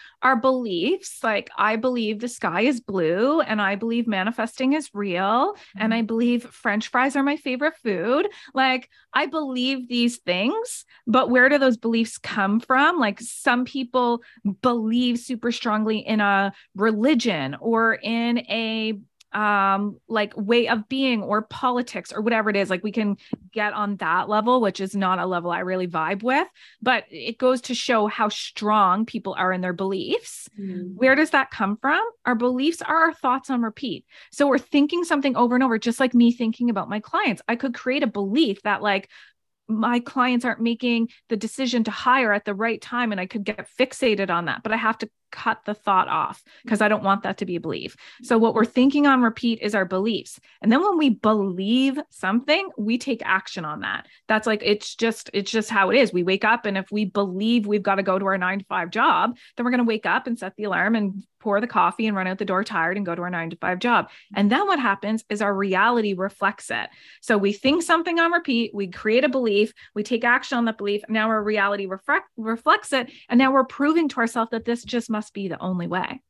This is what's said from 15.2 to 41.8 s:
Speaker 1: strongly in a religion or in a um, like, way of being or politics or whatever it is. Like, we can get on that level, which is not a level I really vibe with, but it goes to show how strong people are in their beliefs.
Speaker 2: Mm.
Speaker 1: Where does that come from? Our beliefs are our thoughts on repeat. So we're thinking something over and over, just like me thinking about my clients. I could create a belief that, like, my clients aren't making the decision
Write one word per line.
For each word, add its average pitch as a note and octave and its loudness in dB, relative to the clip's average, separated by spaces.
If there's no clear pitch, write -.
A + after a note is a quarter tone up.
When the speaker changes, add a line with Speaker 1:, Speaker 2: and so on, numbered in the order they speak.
Speaker 1:
strongly G#3+ -2
in G#3+ -2
a G3 2
religion G#3+ 0
or A3+ 2
in A#3 -2
a A3 -4
um, G3+ 2
like, G#3 0
way A3+ 2
of A3 -2
being C4 0
or G#3 0
politics B3 -4
or G#3+ -6
whatever A3 2
it G3+ 0
is. G3+ 0
Like, F3+ -2
we G#3+ -4
can G#3 0
get G#3 -2
on G#3 -4
that F3 0
level, A3 2
which G3 0
is F#3+ -4
not F#3+ 2
a F3 -2
level F3 -2
I E3+ -2
really F#3 -2
vibe F3 -4
with, C4+ 2
but A#3+ 0
it D3+ -10
goes B3+ 2
to B3+ -6
show A3+ 2
how G#3+ 0
strong G#3 0
people G3+ -8
are F#3 0
in F#3 -2
their F3+ -2
beliefs. F#3+ -6
Speaker 2:
Mm. F#3+ -10
Speaker 1:
Where B3+ 4
does D4+ 2
that C#4 2
come G3+ -2
from? D#4 0
Our B3 2
beliefs B3+ 0
are D#4 0
our E4 4
thoughts C4+ -2
on B3 0
repeat. A3 -6
So C#4+ 2
we're C#4 4
thinking D4 2
something C#4 0
over A#3+ 2
and B3 4
over, A3+ 2
just A#3 -2
like B3+ 2
me A#3+ 6
thinking A#3+ -2
about G3 -4
my G#3 -4
clients. D#4+ -2
I A#3 0
could B3 -4
create C4+ -2
a B3+ 0
belief G3+ 0
that, G3+ -2
like, G3 -2
my A#3 0
clients B3 0
aren't A#3 -2
making A#3 0
the A3+ -2
decision A#3 -2